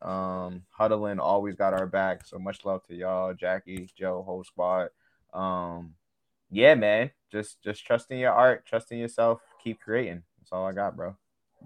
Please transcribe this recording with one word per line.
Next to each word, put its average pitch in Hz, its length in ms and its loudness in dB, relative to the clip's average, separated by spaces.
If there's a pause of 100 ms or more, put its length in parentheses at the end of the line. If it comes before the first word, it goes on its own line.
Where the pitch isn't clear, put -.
Um, 92 680 -6
Huddle 110 360 0
In 101 120 -4
always 98 360 0
got 98 180 2
our 95 140 0
back, 95 400 -2
so - 120 -16
much 95 260 -10
love 95 240 -4
to 87 60 -16
y'all, 92 380 -2
Jackie, 92 640 -6
Joe, 92 260 -4
whole 92 220 -8
squad. 90 440 -2 (440)
Um, 87 640 -6 (560)
yeah, 123 240 8
man, 110 360 2 (220)
just, 107 300 -8
just 104 240 -8
trust 117 240 0
in 131 80 -6
your 127 140 2
art, 120 340 6
trust - 260 -4
in 120 60 -8
yourself, 117 420 0 (220)
keep 113 180 -8
creating. 107 420 -4 (160)
That's - 140 -16
all 92 140 -4
I 95 60 -4
got, 98 220 -4
bro. 87 220 -10 (500)